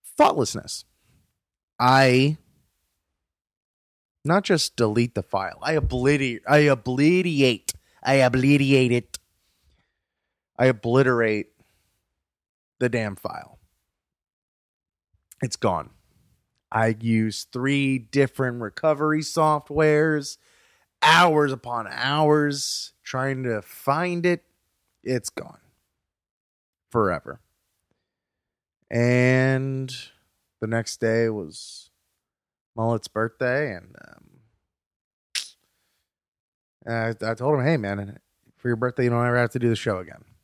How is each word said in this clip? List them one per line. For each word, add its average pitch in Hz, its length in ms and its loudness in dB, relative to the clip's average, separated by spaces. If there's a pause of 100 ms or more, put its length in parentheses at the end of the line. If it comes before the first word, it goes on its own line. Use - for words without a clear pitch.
(160)
thoughtlessness. - 680 0 (960)
I 131 560 4 (1900)
not 180 200 2
just - 320 0
delete 120 400 0
the 98 80 -4
file. 95 380 -6
I 156 120 -2
obliter-, 135 720 0
I 147 120 4
obliterate. 143 1120 2 (320)
I 135 100 2
obliterate 131 760 4
it. - 260 -4 (1400)
I 131 100 2
obliterate 117 840 2 (1300)
the 127 100 0
damn 110 280 -4
file. - 420 -14 (1800)
It's 120 140 -6
gone. 82 340 -4 (800)
I 113 300 0
used 110 520 -2
three 135 460 -2
different 123 600 -2
recovery 151 640 -2
softwares, 151 1120 0 (680)
hours 151 500 6
upon 120 360 -8
hours 147 1040 -2 (100)
trying 131 420 -6
to 113 180 -4
find 175 640 -4
it. 175 200 0 (580)
It's 123 280 -4
gone. - 300 -14 (1300)
Forever. 90 500 -2 (1500)
And 131 1040 0 (680)
the 110 80 -6
next 113 320 -6
day 113 280 0
was 90 640 -12 (880)
Mullet's 113 320 -2
birthday, 123 640 -4
and, 92 220 -18 (100)
um, 50 180 -20 (2750)
I, 113 200 -4
I 113 260 -6
told 135 240 0
him, 123 60 -2
"Hey, 156 120 2
man, 101 440 -8 (360)
for - 120 -6
your 120 80 0
birthday, 123 260 -2
you 123 80 2
don't 120 160 2
ever 120 120 2
have 120 120 0
to 127 80 -6
do 120 100 0
the 113 60 2
show 104 240 -4
again." - 260 -16 (200)